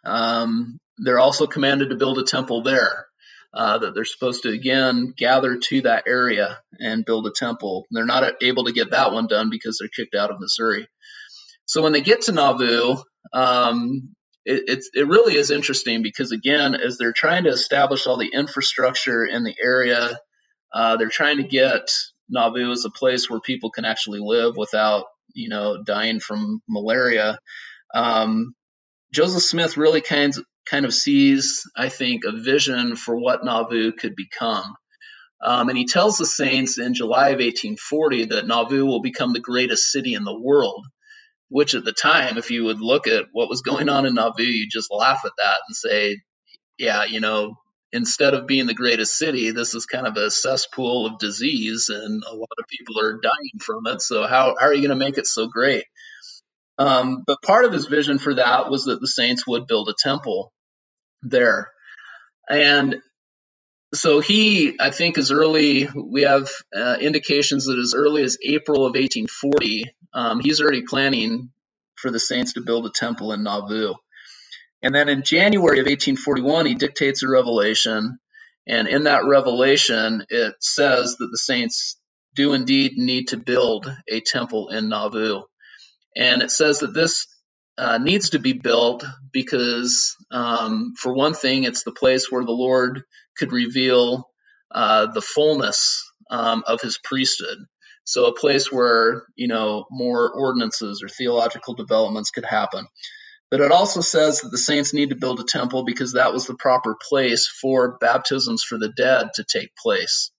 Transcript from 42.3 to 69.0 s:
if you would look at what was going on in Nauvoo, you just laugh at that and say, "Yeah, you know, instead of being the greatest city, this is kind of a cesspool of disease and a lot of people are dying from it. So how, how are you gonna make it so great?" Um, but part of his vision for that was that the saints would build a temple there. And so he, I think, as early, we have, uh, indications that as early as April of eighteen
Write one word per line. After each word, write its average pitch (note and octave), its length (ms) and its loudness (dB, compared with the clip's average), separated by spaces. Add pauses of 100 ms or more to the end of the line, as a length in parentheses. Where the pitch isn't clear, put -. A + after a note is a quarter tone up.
if A#2 140 -8
you A#2 140 -2
would A2 160 -4
look B2 260 0
at A2 240 0
what A2+ 160 -2
was B2+ 140 -6
going C#3 260 -2
on C#3 180 2
in B2 100 0
Nauvoo, A#2 280 -2
you A2+ 260 -2
just A2 220 -6
laugh A2 320 0
at - 140 -6
that G2+ 300 2
and G#2+ 80 -14
say, G#2 440 -2 (580)
"Yeah, G#2 280 0
you A2 160 -6
know, G#2+ 340 -2 (380)
instead C#3 400 2
of B2+ 120 -2
being C3+ 200 0
the A#2 80 -2
greatest A2+ 440 0
city, B2+ 340 0
this A2+ 220 -4
is A#2 120 -8
kind B2+ 200 -6
of G#2+ 120 -2
a G#2 120 0
cesspool B2 760 -2
of A2 120 -6
disease A2+ 720 -4
and G#2+ 420 -6
a A2+ 60 -14
lot A2 140 -10 (100)
of - 80 -14
people - 320 -10
are A2 220 -2
dying - 400 -4
from A2+ 260 -8
it. - 140 -4
So A2 260 -2
how, C3 320 4
how C3 60 4
are D3 80 6
you C#3+ 120 2
gonna C3+ 140 0
make C3+ 180 -2
it - 100 -4
so A2+ 200 -2
great?" B2 380 0 (920)
Um, C3 460 2
but C#3 160 -2
part A3+ 240 6
of G#3+ 80 2
his D3 140 -4
vision C#3+ 320 0
for C#3 160 0
that B2+ 340 2
was C3+ 160 -2
that B2 160 -2
the C3 60 -4
saints B2 400 0
would A#2+ 180 -2
build G#2+ 240 0
a G#2 80 -8
temple A#2+ 560 -4 (720)
there. A#2+ 480 2 (760)
And C#3+ 500 4 (1000)
so D3+ 240 4
he, G3+ 600 4
I C3+ 120 2
think, E3+ 260 0
as C3+ 140 2
early, D3 560 4
we C#3+ 340 -2
have, C#3 300 4 (240)
uh, A#2+ 240 0
indications D3 640 0
that B2+ 140 -2
as B2 160 -2
early D3 260 4
as C3 220 0
April C#3+ 420 2
of B2 100 -2
eighteen B2+ 300 0